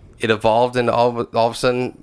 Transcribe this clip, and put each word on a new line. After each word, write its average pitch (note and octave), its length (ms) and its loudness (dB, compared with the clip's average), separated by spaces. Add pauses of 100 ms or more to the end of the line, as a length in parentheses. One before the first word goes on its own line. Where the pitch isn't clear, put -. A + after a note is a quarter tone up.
(200)
it A2+ 100 -4
evolved A#2 480 2
into A#2 160 0
all, A#2 300 0 (100)
all A#2 140 2
of A#2 60 -2
a - 40 -10
sudden, B2 460 -2